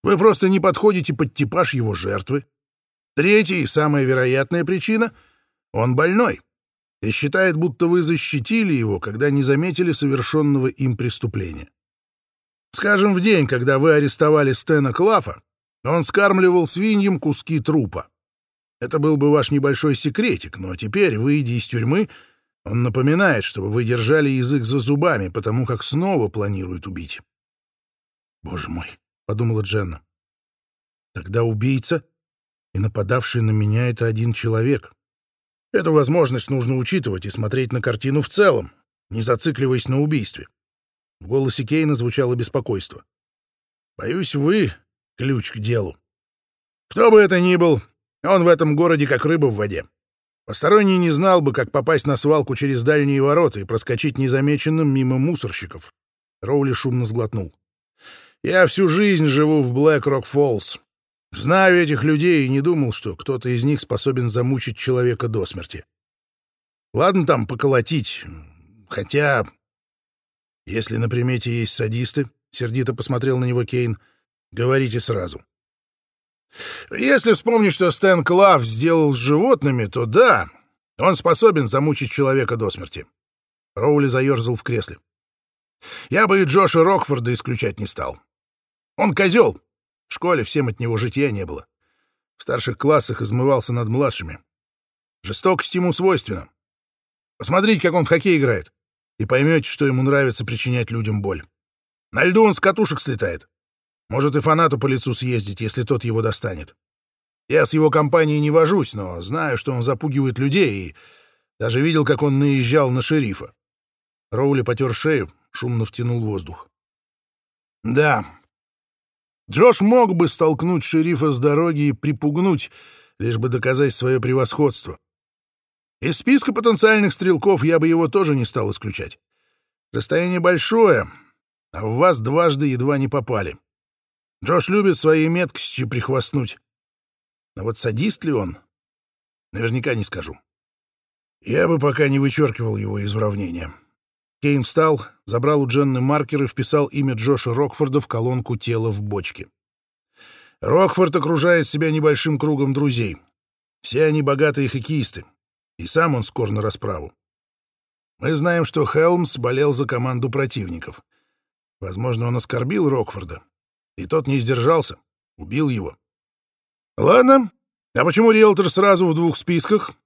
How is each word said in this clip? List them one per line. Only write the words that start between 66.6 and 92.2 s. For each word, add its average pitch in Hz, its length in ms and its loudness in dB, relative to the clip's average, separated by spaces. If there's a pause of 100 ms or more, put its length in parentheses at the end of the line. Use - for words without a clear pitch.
Ладно 180 320 2
там 127 200 0
поколотить, 131 800 -2 (640)
хотя... 139 580 -2 (1200)
Если 110 320 -6
на 113 120 -2
примете 120 420 -2
есть 117 220 -4
садисты», — 120 560 -4 (220)
сердито 123 420 -4
посмотрел 127 440 -2
на 127 80 -2
него 123 200 -2
Кейн, — 120 340 -4 (520)
«говорите 123 480 0
сразу». 95 440 -4 (1500)
«Если 233 420 2
вспомнить, 220 400 2
что 180 180 0
Стэн 185 320 2
Клафф 180 400 4
сделал 143 500 2
с 123 40 -2
животными, 139 680 0
то 120 200 -4
да, 156 440 2 (480)
он 180 180 2
способен 160 520 4
замучить 139 420 -2
человека 135 460 0
до 110 140 -4
смерти». - 360 -10 (680)
Роули 143 320 2
заёрзал 127 480 0
в - 80 -14
кресле. - 340 -6 (1120)
«Я 202 160 2
бы 196 160 4
и 175 40 4
Джоша 165 380 4
Рокфорда 139 500 0
исключать 113 460 -4
не 104 60 -6
стал. - 320 -6 (800)
Он 196 180 0
козёл. 185 480 2 (460)
В - 60 -12
школе 165 300 0
всем 139 260 -2
от 104 100 -10
него 117 180 -2
житья 123 340 -2
не 98 140 -8
было. 73 220 -14 (720)